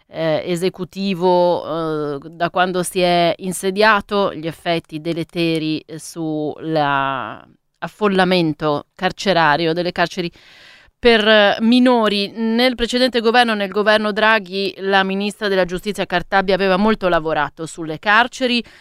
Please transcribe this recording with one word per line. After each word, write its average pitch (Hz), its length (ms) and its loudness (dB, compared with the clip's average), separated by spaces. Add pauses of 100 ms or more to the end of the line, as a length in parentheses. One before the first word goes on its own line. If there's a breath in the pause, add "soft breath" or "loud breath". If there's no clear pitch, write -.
eh, 160 380 -2
esecutivo, 175 1700 -2
eh, - 20 -12 (120)
da 170 200 -6
quando 180 320 0
si 180 180 -4
è 175 360 2
insediato, 196 1000 0
gli 156 140 -8
effetti 165 520 -6
deleteri, 160 840 -4
eh, 160 140 -14
sulla 143 1500 -4 (320)
affollamento 175 1160 0
carcerario 165 760 0
delle 175 200 -2
carceri 175 380 -4 (680 soft breath)
per, 226 280 4
eh, 214 340 6
minori. 226 760 2
Nel 226 400 0
precedente 240 460 -2
governo, 226 340 2
nel 202 160 -4
governo 214 420 0
Draghi, 196 680 0
la 196 260 0
ministra 196 440 -4
della 185 160 2
giustizia 185 420 -6
Cartabia 190 480 0
aveva 190 220 2
molto 208 320 0
lavorato 156 580 -2
sulle 156 320 -10
carceri 240 640 0 (180 soft breath)